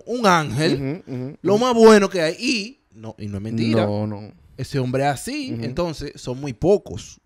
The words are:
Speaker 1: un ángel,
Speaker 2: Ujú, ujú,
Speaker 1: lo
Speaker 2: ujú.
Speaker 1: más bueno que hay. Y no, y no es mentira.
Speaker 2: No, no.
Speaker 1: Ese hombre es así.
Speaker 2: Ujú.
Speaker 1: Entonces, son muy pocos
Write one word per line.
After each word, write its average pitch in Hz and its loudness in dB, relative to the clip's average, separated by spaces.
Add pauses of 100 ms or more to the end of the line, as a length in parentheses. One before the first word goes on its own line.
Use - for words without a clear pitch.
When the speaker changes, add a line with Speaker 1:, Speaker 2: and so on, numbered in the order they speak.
Speaker 1:
un 233 0
ángel, 151 0
Speaker 2:
Ujú, 135 -10
ujú, 127 -10
Speaker 1:
lo 190 2
Speaker 2:
ujú. 233 2
Speaker 1:
más 247 2
bueno 220 8
que 180 -2
hay. 160 0
Y 233 -4 (160)
no, 110 -14
y 104 -10
no 101 -8
es 98 -8
mentira. 113 0
Speaker 2:
No, 104 -2
no. 104 -12 (260)
Speaker 1:
Ese 131 -6
hombre 127 -2
es 143 2
así. 254 -6
Speaker 2:
Ujú. 117 -8
Speaker 1:
Entonces, 147 -6
son 127 -10
muy 143 -8
pocos 160 -2